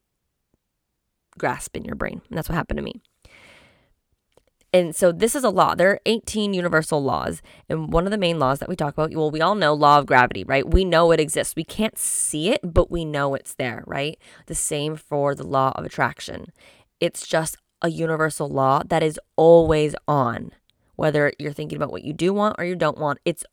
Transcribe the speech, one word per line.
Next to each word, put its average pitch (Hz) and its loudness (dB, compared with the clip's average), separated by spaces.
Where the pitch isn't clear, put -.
grasp - -6
in - -8
your - -10
brain. - -14
And 165 -8
that's 156 -6
what 165 -4
happened - -4
to 143 -8
me. - -12
And 175 2
so 175 2
this 208 0
is 262 -2
a 220 4
law. 180 2
There 175 4
are - -2
eighteen 208 -2
universal 160 0
laws. 127 -4
And 156 -4
one 165 2
of 196 -2
the 214 -2
main 170 0
laws 135 0
that - -10
we 185 -6
talk 151 -4
about, 156 -4
well, 156 0
we 156 -6
all 180 2
know 156 2
law 147 6
of 139 2
gravity, 123 4
right? 135 0
We 170 4
know 170 6
it 160 4
exists. 151 -2
We 160 -4
can't - -4
see - -4
it, 269 0
but 175 2
we 170 -4
know 143 -2
it's - -12
there, 123 -8
right? 147 -6
The 160 -10
same 151 -4
for 143 -2
the 143 -10
law 131 0
of - -8
attraction. - -6
It's - -4
just 160 -2
a 170 -2
universal 156 -2
law 135 2
that 160 0
is 156 0
always 160 6
on. 131 0
Whether 147 2
you're 147 -8
thinking 151 -8
about 151 -4
what - -10
you 151 -8
do 170 0
want 208 0
or 175 -4
you 180 -4
don't 160 0
want, 151 -4
it's - -4